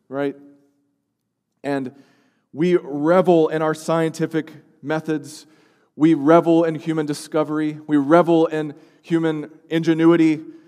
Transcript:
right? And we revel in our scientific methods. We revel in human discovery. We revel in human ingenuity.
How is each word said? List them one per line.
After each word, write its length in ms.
right? 280
And 280
we 240
revel 720
in 140
our 120
scientific 760
methods. 640
We 200
revel 500
in 100
human 320
discovery. 800
We 100
revel 500
in 280
human 480
ingenuity. 720